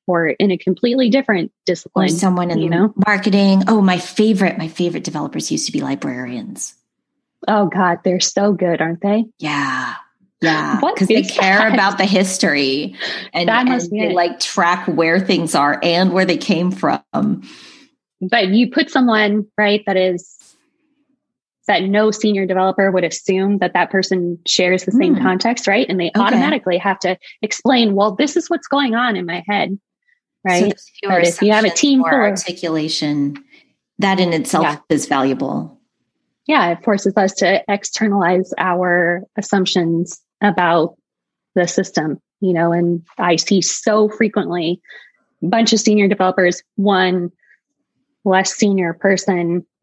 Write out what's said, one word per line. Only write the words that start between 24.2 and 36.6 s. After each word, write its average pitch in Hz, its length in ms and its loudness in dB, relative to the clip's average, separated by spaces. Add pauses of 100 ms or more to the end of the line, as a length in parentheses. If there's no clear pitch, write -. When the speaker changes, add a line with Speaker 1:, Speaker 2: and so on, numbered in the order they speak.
Speaker 1:
shares 185 400 0
the 190 60 -2
same 277 240 4
Speaker 2:
Hmm. 190 80 0
Speaker 1:
context, 190 440 0
right? 202 220 2
And 185 100 -2
they 170 100 -2
Speaker 2:
Okay. - 100 -2
Speaker 1:
automatically 226 580 0
have 190 220 -2
to 180 180 -2 (240)
explain, 220 540 0
"Well, 208 160 2
this 277 260 -2
is 339 140 -4
what's - 160 -6
going 254 260 -2
on 233 220 -2
in 185 100 -6
my 170 220 -8
head," 202 240 -2
Speaker 2:
So 202 80 -8 (760)
Speaker 1:
right? 175 120 2
Speaker 2:
there's - 240 -4 (100)
fewer 196 140 -2
Speaker 1:
But 175 140 4
if 170 140 -2
you 208 120 4
have 214 100 4
a 208 60 2
Speaker 2:
assumptions, 170 120 -4
Speaker 1:
team 277 200 4
Speaker 2:
more - 100 -2
Speaker 1:
full 277 80 4
of 214 60 2
Speaker 2:
articulation, 156 1120 -4 (600)
that 196 220 2
in 175 120 2
itself 160 340 0
Speaker 1:
Yeah. 147 120 -2 (120)
Speaker 2:
is 147 180 0
valuable. 135 720 -2 (680)
Speaker 1:
Yeah, 247 240 2